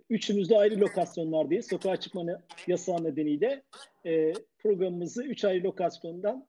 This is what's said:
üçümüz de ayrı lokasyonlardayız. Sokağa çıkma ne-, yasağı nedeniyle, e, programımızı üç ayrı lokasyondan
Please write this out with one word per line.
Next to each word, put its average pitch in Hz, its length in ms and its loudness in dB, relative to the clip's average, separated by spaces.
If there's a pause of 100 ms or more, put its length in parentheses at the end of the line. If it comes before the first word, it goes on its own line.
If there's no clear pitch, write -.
(100)
üçümüz 202 400 0
de 220 80 8
ayrı 208 220 4
lokasyonlardayız. 165 880 0
Sokağa 185 280 -2
çıkma - 280 -8
ne-, 170 160 -4 (260)
yasağı 175 380 0
nedeniyle, 156 580 0 (440)
e, 160 260 2 (260)
programımızı 185 680 0
üç 247 200 -4
ayrı 185 200 2
lokasyondan 185 840 -4